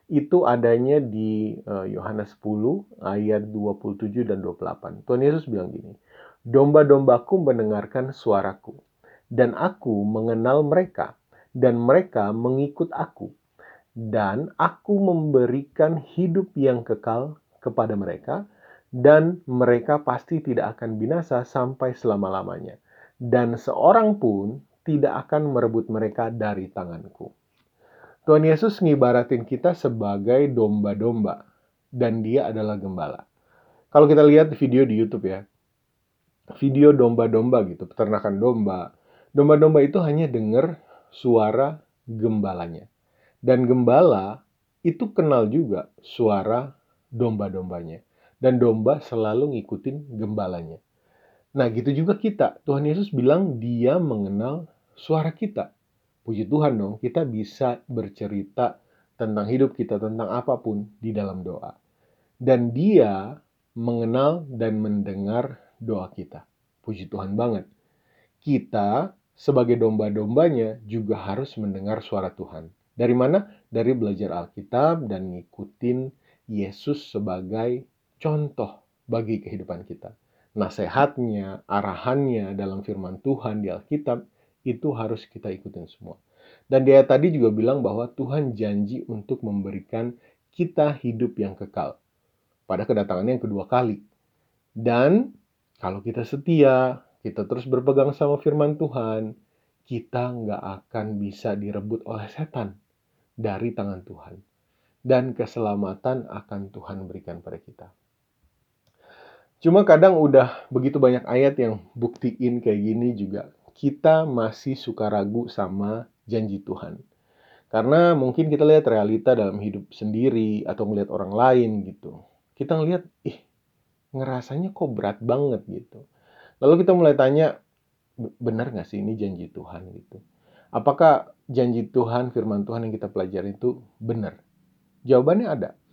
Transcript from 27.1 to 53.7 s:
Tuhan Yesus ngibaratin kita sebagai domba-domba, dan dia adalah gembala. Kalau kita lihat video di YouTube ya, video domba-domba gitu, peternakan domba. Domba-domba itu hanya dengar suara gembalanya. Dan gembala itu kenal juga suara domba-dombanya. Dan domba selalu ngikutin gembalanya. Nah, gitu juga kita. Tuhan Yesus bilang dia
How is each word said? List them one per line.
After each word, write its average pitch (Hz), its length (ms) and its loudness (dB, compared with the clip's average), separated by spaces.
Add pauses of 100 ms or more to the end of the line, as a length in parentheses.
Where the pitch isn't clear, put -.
Tuhan 156 160 6
Yesus 185 400 2
ngibaratin 123 640 2
kita 175 240 0
sebagai 117 800 0
domba-domba, 104 960 -2 (400)
dan 117 320 -2
dia 113 320 0
adalah 107 240 -4
gembala. 92 480 -8 (640)
Kalau 151 160 8
kita 147 160 8
lihat 151 360 10
video 131 280 4
di 110 160 2
YouTube 104 320 -2
ya, 98 160 -10 (1120)
video 139 320 8
domba-domba 117 800 4
gitu, 90 160 -12
peternakan 104 480 -2
domba. 101 560 -2 (400)
Domba-domba 151 480 6
itu 147 240 2
hanya 156 240 0
dengar 123 480 0 (320)
suara 120 720 2 (240)
gembalanya. 98 880 -4 (480)
Dan 127 240 2
gembala 123 800 4 (400)
itu 175 320 -2
kenal 135 320 2
juga 113 400 -2 (160)
suara 113 720 -2 (320)
domba-dombanya. 92 960 -6 (320)
Dan 127 240 2
domba 120 400 4
selalu 120 560 -2
ngikutin 135 640 -10
gembalanya. 92 640 -8 (720)
Nah, 123 160 0
gitu 120 240 -2
juga 175 240 0
kita. - 480 -2
Tuhan 143 160 0
Yesus 175 240 -2
bilang 147 480 2
dia 120 480 0